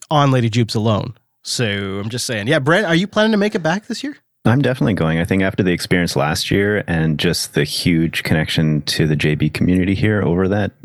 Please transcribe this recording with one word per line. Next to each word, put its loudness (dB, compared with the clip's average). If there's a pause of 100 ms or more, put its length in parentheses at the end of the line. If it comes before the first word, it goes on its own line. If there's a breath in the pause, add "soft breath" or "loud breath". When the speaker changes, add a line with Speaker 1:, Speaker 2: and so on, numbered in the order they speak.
(120)
Speaker 1:
on 4
Lady 2
Jupes 0
alone. 0 (280)
So -4
I'm -6
just -6
saying. -4
Yeah, 2
Brent, 2
are 0
you 0
planning 2
to 2
make 0
it -6
back -2
this -8
year? -8 (300)
Speaker 2:
I'm 4
definitely 0
going. 0
I 0
think 0
after 0
the 2
experience 0
last -2
year 0
and 0
just -2
the 2
huge 0
connection 0
to 0
the 2
J 0
B 2
community 0
here 0
over 2
that, 0 (120)